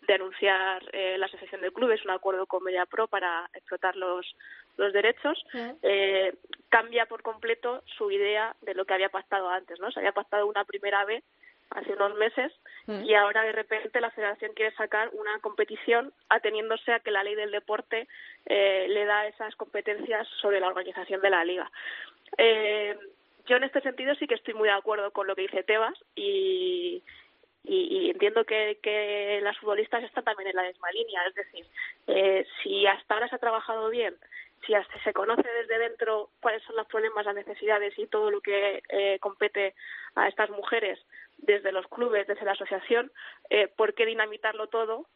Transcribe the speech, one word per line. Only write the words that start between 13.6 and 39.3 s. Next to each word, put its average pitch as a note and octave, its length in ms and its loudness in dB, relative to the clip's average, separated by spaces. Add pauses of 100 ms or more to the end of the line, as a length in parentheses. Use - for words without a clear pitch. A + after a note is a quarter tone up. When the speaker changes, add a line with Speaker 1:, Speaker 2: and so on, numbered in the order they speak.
Speaker 1:
la A#3 100 0
federación G#3+ 440 -4
quiere G#3+ 200 -2
sacar G#3+ 380 -2
una G#3+ 280 -6
competición A#3 720 0 (180)
ateniéndose A3 600 0
a A#3 80 2
que A#3 100 -6
la G3 140 2
ley G#3 100 -4
del G#3+ 160 -4
deporte, A3+ 580 -4 (380)
eh, G3 420 4
le G#3 160 2
da G#3 220 2
esas G#3+ 300 -10
competencias G#3+ 680 -4 (140)
sobre G3+ 200 4
la F3+ 80 2
organización F#3 520 -4
de G3 100 6
la F3 140 4
liga. F3+ 260 -4 (680)
Eh, G#3+ 580 4 (500)
yo B3 100 4
en B3+ 80 4
este C4+ 180 2
sentido C4 320 0
sí D4 120 -4
que A#3+ 80 2
estoy A3 200 -8
muy G#3+ 140 4
de G3+ 60 6
acuerdo G3+ 360 -2
con G3 160 -4
lo G3 80 -2
que F#3+ 80 -4
dice F#3+ 200 -2
Tebas A3 320 2 (200)
y, F#3 880 -2 (640)
y, G3+ 100 -4 (320)
y F3 40 4
entiendo G#3 340 2
que, G#3+ 380 -2
que G#3 600 -2
las G3+ 160 -2
futbolistas G#3+ 460 0
están B3 200 -8
también G3+ 260 -2
en F#3 60 -2
la F#3 80 0
misma F3+ 280 -8
línea. G#3 340 -2
Es F#3+ 80 -4
decir, F3+ 320 -12 (400)
eh, F#3+ 400 4 (160)
si G3 240 2
hasta G3 280 2
ahora A#3 140 0
se B3+ 80 -6
ha - 40 -4
trabajado A3 500 -2
bien, A3+ 240 -2 (520)
si G#3+ 80 4
hasta - 280 0
se G#3+ 100 0
conoce A3 360 2
desde A3+ 300 -2
dentro A3 520 -2 (100)
cuáles A3 220 0
son A3+ 140 -8
los G#3+ 100 -4
problemas, A3 400 -2
las G3+ 80 -2
necesidades G#3 640 0
y G#3 80 -4
todo G#3+ 240 2
lo G3+ 100 0
que, G3+ 500 0
eh, G3 300 2
compete G3+ 540 -2 (400)